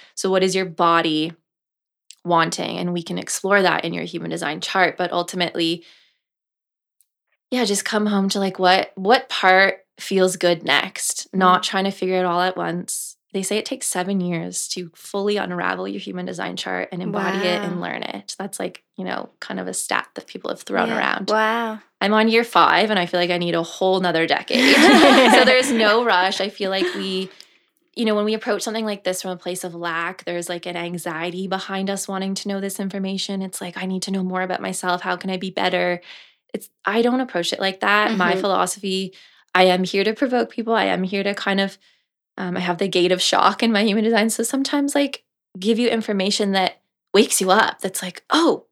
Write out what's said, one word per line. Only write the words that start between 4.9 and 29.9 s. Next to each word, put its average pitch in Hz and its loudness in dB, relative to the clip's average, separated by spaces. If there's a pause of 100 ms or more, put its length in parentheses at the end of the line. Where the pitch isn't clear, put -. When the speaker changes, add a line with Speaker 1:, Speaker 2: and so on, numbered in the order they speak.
Speaker 1:
but 180 -4
ultimately, 170 -2 (1700)
yeah, 247 0
just 196 0
come 214 0
home 196 2
to, 202 -2
like, 190 -2
what, 185 4
what 214 2
part 190 4 (140)
feels 185 2
good 175 2
next, - -2
not 185 4
Speaker 2:
Mm. - -6
Speaker 1:
trying 190 -2
to 196 0
figure 185 -2
it 180 0
all 175 0
at 185 -2
once. - -6 (160)
They 190 -4
say 208 -2
it 214 -4
takes - -8
seven 190 -2
years 180 -4
to 175 -10
fully 202 -4
unravel 185 -4
your 196 -8
human 180 -10
design 180 -8
chart - -6
and 180 -8
embody 190 -4
it 180 -2
and 180 -6
Speaker 2:
Wow. - -6
Speaker 1:
learn - -8
it. - -8
That's, 196 -10
like, 180 -10 (140)
you 185 -8
know, - -6 (100)
kind - -10
of 92 -8
a - -8
stat - -4
that - -14
people - -10
have - -8
thrown 190 -2
Speaker 2:
Yeah. - -2
Speaker 1:
around. - -2
Speaker 2:
Wow. 220 -2 (220)
Speaker 1:
I'm 202 2
on 220 4
year 226 4
five 202 4
and 202 2
I 175 0
feel 175 -2
like 175 2
I 175 0
need 175 0
a 170 0
whole 190 0
nother 170 0
decade. 269 2
Speaker 2:
<laughs> 269 8
Speaker 1:
So 254 8
there's 254 4
no 226 4
rush. 190 2
I 196 -2
feel 196 -6
like 190 0 (100)
we, 190 -6 (680)
you 233 -2
know, 214 2
when 208 0
we 214 0
approach 214 -4
something 220 -4
like 202 -6
this 185 -4
from 185 -8
a 175 -8
place 180 -8
of 175 -10
lack, 170 -6